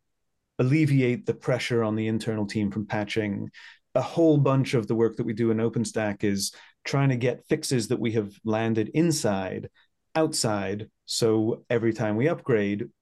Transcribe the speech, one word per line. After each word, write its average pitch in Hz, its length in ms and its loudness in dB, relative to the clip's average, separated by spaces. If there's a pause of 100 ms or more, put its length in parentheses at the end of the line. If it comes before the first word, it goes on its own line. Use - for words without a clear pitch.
(580)
alleviate 131 680 2
the 117 80 -2
pressure 120 500 -2
on 107 120 0
the 110 120 -2
internal 110 380 -2
team 101 260 -2
from 104 140 -6
patching. 104 640 -4 (440)
A 131 80 2
whole 160 360 4
bunch 135 360 2
of 110 140 0
the 117 80 0
work 113 220 2
that 117 80 -4
we 113 80 -4
do 113 180 0
in 110 60 2
OpenStack 110 680 -2
is 101 300 0 (300)
trying 139 260 2
to 127 80 0
get 120 320 -2
fixes 135 400 0
that 123 100 0
we 113 140 -2
have 104 180 -2 (120)
landed 110 500 0
inside, 104 760 0 (460)
outside. 104 760 -2 (160)
So 110 640 0
every 117 220 2
time 107 240 -2
we 131 140 2
upgrade, 104 580 -2 (140)